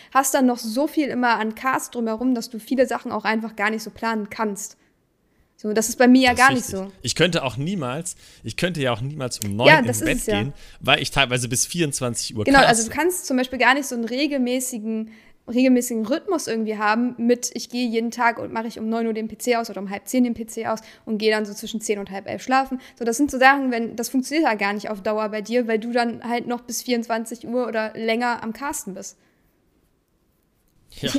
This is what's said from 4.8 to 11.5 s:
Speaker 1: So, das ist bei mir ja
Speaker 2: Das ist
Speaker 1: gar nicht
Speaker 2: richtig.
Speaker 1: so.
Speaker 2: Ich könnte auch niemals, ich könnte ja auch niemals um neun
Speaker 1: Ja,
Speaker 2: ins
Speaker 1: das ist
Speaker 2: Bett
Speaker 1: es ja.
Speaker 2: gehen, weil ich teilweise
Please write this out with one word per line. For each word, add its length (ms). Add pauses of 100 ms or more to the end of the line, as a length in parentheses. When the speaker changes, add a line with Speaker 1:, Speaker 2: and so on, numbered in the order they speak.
Speaker 1:
So, 120
das 160
ist 80
bei 100
mir 140
ja 80
Speaker 2:
Das 80
ist 80
Speaker 1:
gar 80
nicht 80 (100)
Speaker 2:
richtig. 60
Speaker 1:
so. 140 (100)
Speaker 2:
Ich 120
könnte 300
auch 140
niemals, 580 (260)
ich 140
könnte 240
ja 140
auch 80
niemals 380
um 160
neun 120
Speaker 1:
Ja, 120
Speaker 2:
ins 80
Speaker 1:
das 100
ist 80
Speaker 2:
Bett 100
Speaker 1:
es 80
ja. 180
Speaker 2:
gehen, 120 (260)
weil 220
ich 80
teilweise 400